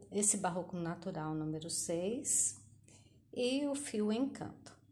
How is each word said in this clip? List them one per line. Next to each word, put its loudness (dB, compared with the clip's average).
esse 4
barroco 0
natural -2
número -2
seis 0
e 2
o 0
fio 0
encanto. -2